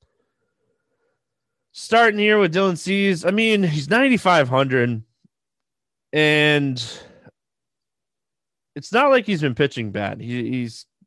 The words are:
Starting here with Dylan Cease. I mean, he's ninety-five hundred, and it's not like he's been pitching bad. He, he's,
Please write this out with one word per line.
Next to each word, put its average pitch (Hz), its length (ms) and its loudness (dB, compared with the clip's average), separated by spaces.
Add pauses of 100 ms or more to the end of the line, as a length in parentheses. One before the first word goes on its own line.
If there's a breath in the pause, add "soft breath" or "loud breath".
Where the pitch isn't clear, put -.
(1700)
Starting 226 480 2
here 214 200 2
with 180 140 2
Dylan 185 240 0
Cease. 196 480 -2
I 180 60 0
mean, 214 320 2
he's 151 260 -2
ninety-five 185 600 2
hundred, 123 540 0 (1080)
and 151 720 2 (1900 loud breath)
it's - 180 -16
not 269 180 2
like 254 140 2
he's 190 160 -2
been 139 140 -2
pitching 120 380 -4
bad. 101 280 -6
He, 120 300 -8
he's, 123 340 -8 (220)